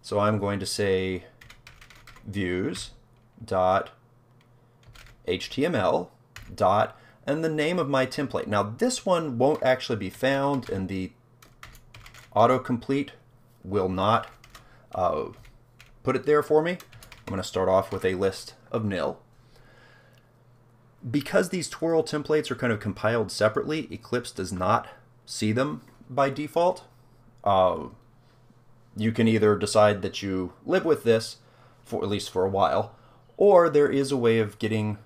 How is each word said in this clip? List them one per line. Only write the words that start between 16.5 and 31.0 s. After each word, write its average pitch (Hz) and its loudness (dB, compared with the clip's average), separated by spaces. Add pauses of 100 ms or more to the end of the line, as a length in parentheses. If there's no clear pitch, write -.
me. 175 -2 (480)
I'm - -12
gonna 95 -4
start 92 -2
off 95 4
with 95 -6
a 92 2
list 95 -4 (160)
of 110 -2
nil. 90 -4 (1900)
Because 180 0
these 180 -6
Twirl 160 0
templates 151 -2
are 131 -4
kind 117 -2
of 104 0
compiled 107 -2
separately, 120 -2
Eclipse 120 -6
does 92 -8
not 92 0 (380)
see - -4
them 131 -2 (260)
by 135 0
default. 165 -2 (580)
Uh, 90 2 (1080)
you 110 0
can 113 2
either 107 4
decide 104 4
that 92 -8
you 92 -4 (100)
live 175 0
with 156 2